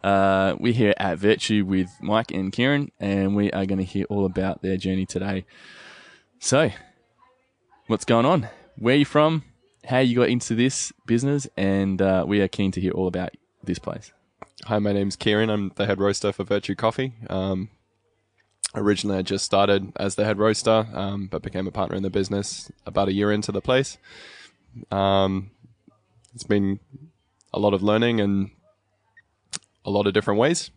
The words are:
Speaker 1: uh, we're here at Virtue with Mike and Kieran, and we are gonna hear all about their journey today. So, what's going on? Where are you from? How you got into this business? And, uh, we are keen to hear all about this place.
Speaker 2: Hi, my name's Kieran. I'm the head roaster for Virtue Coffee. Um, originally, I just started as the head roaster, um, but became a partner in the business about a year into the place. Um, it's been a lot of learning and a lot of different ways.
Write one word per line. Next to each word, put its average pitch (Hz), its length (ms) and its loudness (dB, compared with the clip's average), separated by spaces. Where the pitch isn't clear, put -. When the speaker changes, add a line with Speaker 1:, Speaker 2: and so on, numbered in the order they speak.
Speaker 1:
uh, 98 560 4
we're 120 140 2
here 110 240 4
at 90 200 -2
Virtue 104 460 2
with 92 260 0
Mike 110 280 0
and 95 220 -4
Kieran, 139 480 0
and 98 340 0
we 104 180 2
are 98 120 -2
gonna 95 200 -2
hear 98 260 -4
all 101 160 0
about 92 340 -4
their 95 160 -2
journey 92 300 -2
today. 95 400 -6
So, 143 320 2
what's 110 180 -2
going 120 220 4
on? 147 220 2
Where 117 180 2
are 143 40 4
you 143 80 4
from? 156 380 2
How 127 140 2
you 127 140 4
got 123 140 4
into 120 260 0
this 123 380 0
business? 135 500 0
And, 98 460 0
uh, 95 260 2
we 101 140 2
are 95 60 2
keen 98 240 -2
to 92 80 -6
hear 92 120 -2
all 92 140 -2
about 90 240 -4
this 90 140 -4
place. - 340 -12
Speaker 2:
Hi, 107 120 0
my 104 140 0
name's 98 240 -2
Kieran. 110 320 2
I'm 104 280 -2
the 120 100 0
head 98 140 -2
roaster 101 320 0
for - 120 -6
Virtue 101 300 -2
Coffee. 120 400 -2
Um, 95 400 -4
originally, 101 420 0
I 95 60 -2
just 98 240 -4
started 98 500 2
as 98 200 -4
the 104 100 0
head 107 120 0
roaster, 110 540 2
um, 98 360 -6
but 87 120 -6
became 95 260 -6
a 87 60 -8
partner 95 240 -4
in 95 60 -4
the 98 80 -4
business 101 600 -4
about 98 240 0
a 95 60 0
year 104 180 2
into 104 180 -2
the 101 120 -4
place. 131 340 0
Um, 98 640 2
it's 120 80 -16
been 98 380 0
a - 80 -4
lot 101 140 4
of 92 100 0
learning 113 360 2
and 98 300 0
a - 60 -6
lot 101 180 2
of 98 60 0
different 104 260 2
ways. 156 360 0